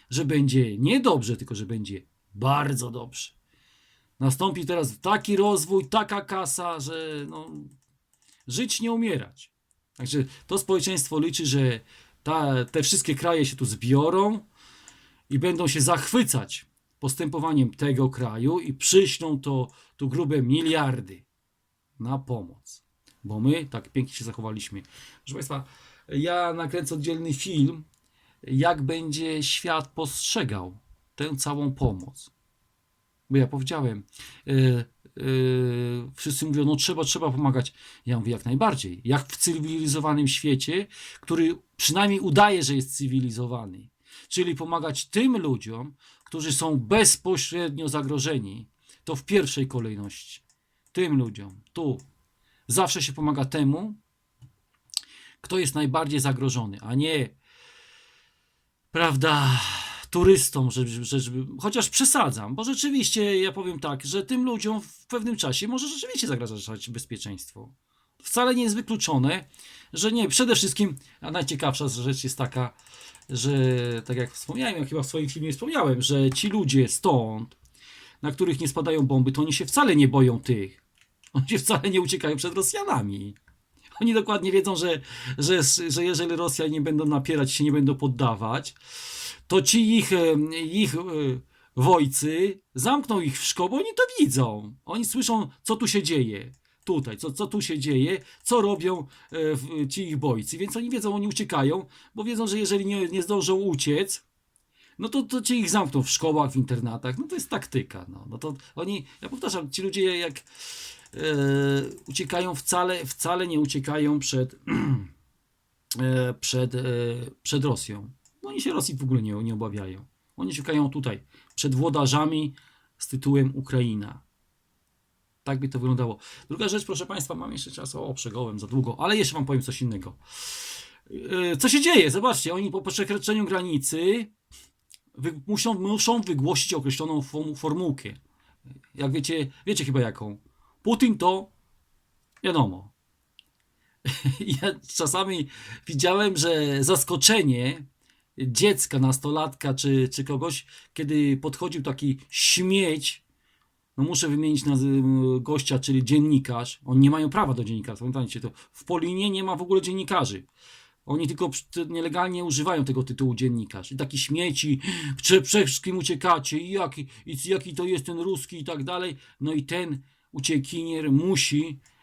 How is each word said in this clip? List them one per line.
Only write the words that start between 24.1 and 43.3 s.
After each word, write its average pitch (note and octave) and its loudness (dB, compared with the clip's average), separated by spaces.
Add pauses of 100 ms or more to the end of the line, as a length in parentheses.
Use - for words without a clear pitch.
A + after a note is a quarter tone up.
się A#2+ -10
zachowaliśmy. A2 -10 (420)
Proszę C3+ -12
państwa, C#3 -8 (440)
ja E3+ 0
nakręcę E3 -4
oddzielny D#3+ -4
film, D#3 0 (600)
jak D3 2
będzie D#3 -2
świat D#3+ -2
postrzegał G#2+ -4 (380)
tę D3 -4
całą C#3+ -2
pomoc. G#2+ -4 (1000)
Bo C3+ 4
ja C3 6
powiedziałem, C3 -4 (440)
e, C#3 -4
e, B2+ 4 (1300)
wszyscy D3 -4
mówią, D3 2
no D3+ 4
trzeba, D#3+ 0
trzeba D#3 0
pomagać. B2+ 2 (320)
Ja A#2+ 0
mówię, A2+ -2
jak A2 -6
najbardziej. C3 0
Jak C3+ 0
w - -12
cywilizowanym D#3 0
świecie, D3+ 0 (340)
który E3 2 (200)
przynajmniej G3 4
udaje, F#3+ 6
że C#3 0
jest C3 -2
cywilizowany. A#2+ -4 (400)